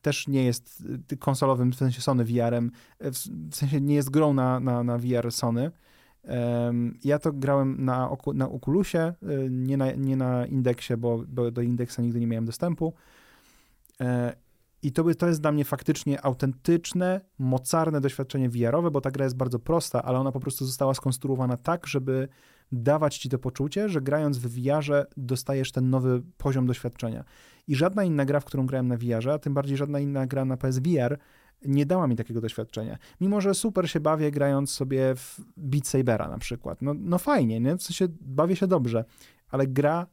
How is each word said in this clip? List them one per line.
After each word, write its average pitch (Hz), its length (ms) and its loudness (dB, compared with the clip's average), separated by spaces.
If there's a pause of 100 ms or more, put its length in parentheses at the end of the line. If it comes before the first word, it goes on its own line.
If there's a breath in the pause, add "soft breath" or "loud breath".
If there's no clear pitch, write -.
też - 260 -2
nie 135 160 4
jest, - 400 -2 (280)
y, 135 60 -6
konsolowym, 131 540 2
w 123 40 -4
sensie 127 260 0
Sony 127 240 2
V 117 180 0
R-em, 120 280 0 (280 loud breath)
e, 135 120 -4
w 127 40 -10
s-, - 140 -10 (220)
w - 40 -12
sensie 139 260 0
nie 143 140 4
jest 139 140 2
grą 147 240 4
na, 127 260 2
na, 123 240 0
na 120 140 0
V 123 200 0
R 117 140 -2
Sony. 123 400 0 (520 soft breath)
Em, 120 800 -2
ja 143 160 2
to 151 140 -2
grałem 135 520 0
na 127 240 0
Oku-, 143 240 -6
na 131 160 0
Oculusie, 165 640 0 (100)
y, 139 280 -2
nie 127 260 0
na, 131 140 2
nie 135 260 0
na 127 280 0
Indeksie, 123 520 0
bo, 117 300 -2
bo 123 240 -2
do 120 100 -4
Indeksa 120 400 -2
nigdy 120 180 0
nie 117 80 0
miałem 113 180 0
dostępu. 165 480 -2 (1080 soft breath)
E, 123 340 0 (460)
i 143 100 0
to 165 120 0
by, 165 120 4
to 175 120 2
jest 156 140 2
dla 151 100 2
mnie 147 140 2
faktycznie - 600 -2
autentyczne, 170 960 0 (180)
mocarne 139 640 2
doświadczenie 135 480 -2
V 117 180 0
R-owe, 160 240 2
bo 139 100 0
ta 135 100 -4
gra 139 140 -2
jest 127 120 -2
bardzo 127 220 -2
prosta, 160 440 0
ale 127 160 0
ona 135 120 0
po 131 80 -4
prostu 131 260 -4
została 131 280 0
skonstruowana 127 640 -2
tak, 170 300 -4
żeby 135 400 -2 (440 soft breath)
dawać 139 460 2
ci 127 120 -8
to 127 100 0
poczucie, 147 500 -2
że 160 120 0
grając 143 360 0
w 123 260 -4
V 139 100 2
R-ze 143 320 2 (120)
dostajesz 131 540 -2
ten 127 180 2
nowy 127 320 2 (160)
poziom 131 300 0
doświadczenia. 120 560 -4 (440 loud breath)
I 143 80 0
żadna 190 280 2
inna 147 220 2
gra, 143 140 2
w - 60 -4
którą 135 200 -2
grałem 127 220 0
na 123 100 0
V 120 180 0
R-ze, 120 180 0
a 151 60 -2
tym 143 140 -4
bardziej 139 240 0
żadna 143 220 -2
inna 139 280 -2
gra 135 180 -2
na 127 120 -2
P 135 100 -2
S 131 120 0
V 151 220 2
R, 127 160 0 (480 soft breath)
nie 139 200 4
dała 175 220 2
mi 120 80 2
takiego 113 260 -4
doświadczenia. 110 560 -6 (240 loud breath)
Mimo 196 200 2
że 196 120 2
super 190 360 0
się 165 100 -2
bawię 151 320 2
grając 139 400 2
sobie 131 440 0
w - 260 -16 (160)
Beat 143 300 -2
Sabera 117 420 2
na - 80 -8
przykład. - 440 -8
No, 143 120 -2
no 175 240 -2
fajnie, 135 420 2
nie? 143 180 2
W - 60 -8
sensie 180 240 -2 (140)
bawię 151 340 0
się 190 120 0
dobrze, 120 380 2 (440 soft breath)
ale 135 180 2
gra 147 460 2